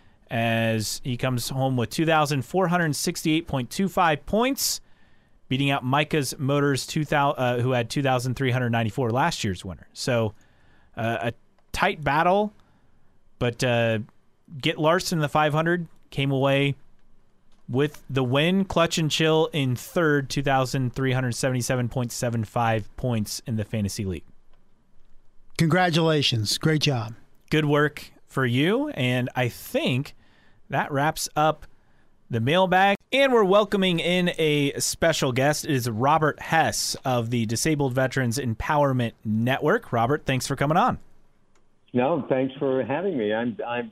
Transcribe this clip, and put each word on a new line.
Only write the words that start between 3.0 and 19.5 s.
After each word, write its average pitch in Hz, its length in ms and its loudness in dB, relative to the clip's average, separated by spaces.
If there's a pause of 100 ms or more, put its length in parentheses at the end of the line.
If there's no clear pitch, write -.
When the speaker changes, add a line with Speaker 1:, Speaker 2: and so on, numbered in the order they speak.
Speaker 1:
point 127 220 -4
two 196 180 0
five 170 380 0
points, - 560 -2 (640)
beating 135 220 0
out 139 140 0
Micah's 143 540 0
Motors, 143 500 0
two 156 180 -2
thousand, 143 380 0
uh, 123 160 0
who 123 120 0
had 120 180 0
two 147 120 -4
thousand 127 340 0
three 131 160 -2
hundred 123 200 0
ninety-four 117 400 0
last 147 320 -2
year's 95 200 -4
winner. 90 300 -14
So, 113 400 -2 (640)
uh, 117 240 -4
a 113 120 -4 (380)
tight 170 320 -2
battle, 180 500 2 (840)
but, 120 240 -2
uh, 117 360 2 (640)
Get 156 160 0
Larson 170 400 2
in 156 40 0
the 151 80 0
five 151 240 2
hundred 170 340 0 (240)
came 139 200 0
away 139 440 2 (920)
with 143 420 -2
the 135 140 0
win. 156 400 2
Clutch 170 360 0
and 156 100 0
Chill 160 440 2